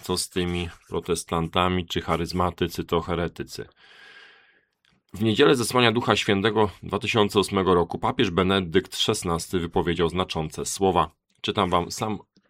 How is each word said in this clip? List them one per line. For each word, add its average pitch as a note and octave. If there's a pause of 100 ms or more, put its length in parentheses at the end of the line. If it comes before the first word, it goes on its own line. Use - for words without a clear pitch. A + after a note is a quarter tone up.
co F#2
z -
tymi F2 (200)
protestantami, F2+
czy -
charyzmatycy E2+
to E2+
heretycy? E2+ (1400)
W -
niedzielę C3
zesłania A#2+
Ducha A2+
Świętego G#2 (120)
dwa -
tysiące G#2
ósmego F#2
roku E2+
papież A2+
Benedykt F#2
szesnasty F2
wypowiedział E2+
znaczące E2
słowa. F2 (300)
Czytam G2
wam F2
sam G#2+ (320)